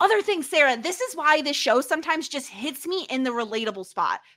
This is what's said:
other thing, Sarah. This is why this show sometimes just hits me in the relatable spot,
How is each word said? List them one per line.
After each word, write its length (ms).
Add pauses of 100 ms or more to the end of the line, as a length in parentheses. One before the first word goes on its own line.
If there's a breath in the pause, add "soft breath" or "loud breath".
other 220
thing, 200
Sarah. 360
This 240
is 120
why 280
this 140
show 260
sometimes 460
just 200
hits 380
me 240
in 140
the 60
relatable 540
spot, 360 (160 soft breath)